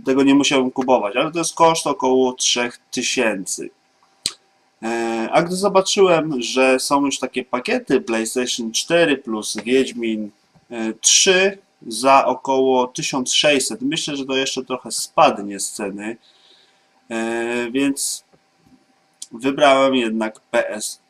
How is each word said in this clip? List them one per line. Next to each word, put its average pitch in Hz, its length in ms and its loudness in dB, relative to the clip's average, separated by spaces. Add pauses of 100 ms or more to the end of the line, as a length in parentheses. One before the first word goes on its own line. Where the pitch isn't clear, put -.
tego 135 180 2
nie 139 120 6
musiałem 135 360 2
kupować, 120 440 0
ale 151 160 -2
to 170 80 -4
jest 165 160 -4
koszt 165 320 4
około 131 460 2
trzech - 460 -2 (120)
tysięcy. 107 760 -2 (1120)
E, 113 480 -4
a 160 100 4
gdy 175 140 -2
zobaczyłem, 185 880 2
że 127 380 2
są 143 260 0
już 131 140 -4
takie 127 260 -6
pakiety 135 560 -2
PlayStation 113 680 -4
cztery 160 460 0
plus 110 400 -8
Wiedźmin, 113 720 -2 (420)
e, 113 220 -6
trzy 190 640 4 (300)
za 127 380 4
około 131 600 2
tysiąc 135 460 -4
sześćset, 135 480 2
myślę, 151 340 -4
że 135 100 -6
to 131 100 -4
jeszcze 131 300 -4
trochę 123 260 -8
spadnie 104 680 0
z - 120 -8
ceny, 104 460 -8 (920)
e, 117 640 -4
więc 139 520 -2 (1080)
wybrałem 135 640 2
jednak 110 440 -2
P - 300 -2
S 104 300 -10 (100)